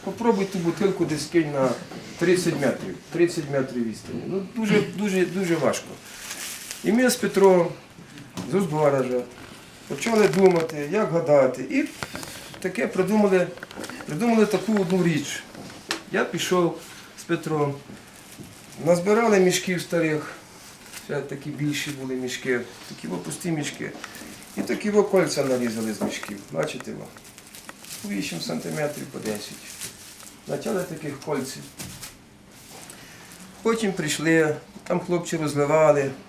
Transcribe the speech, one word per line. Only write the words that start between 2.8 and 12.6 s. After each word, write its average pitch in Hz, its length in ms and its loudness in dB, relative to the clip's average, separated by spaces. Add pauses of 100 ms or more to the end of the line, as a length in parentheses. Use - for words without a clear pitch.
тридцять 160 380 2
метрів 123 360 0
відстані. - 400 -8
Ну, 190 180 -4 (100)
дуже, 208 260 4
дуже, 185 440 2
дуже 170 300 0
важко. 135 320 0 (960)
І - 80 4
ми 247 180 6
з - 60 0
Петром, 190 520 6 (840)
з 165 40 0
Узбаража, 143 680 2 (680)
почали 214 400 4
думати, 160 640 2
як 160 200 0
гадати. 143 580 4
І 285 160 0 (760)
таке - 280 -2